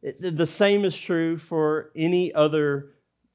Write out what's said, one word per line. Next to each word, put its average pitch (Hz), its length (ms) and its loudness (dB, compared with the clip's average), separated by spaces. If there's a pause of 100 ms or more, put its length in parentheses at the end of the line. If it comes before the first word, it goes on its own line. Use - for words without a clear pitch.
it, 165 360 -8
the 160 100 2
same 202 400 2
is 185 100 -2
true 165 400 -2
for 156 580 -2
any 175 380 0
other 147 600 0 (420)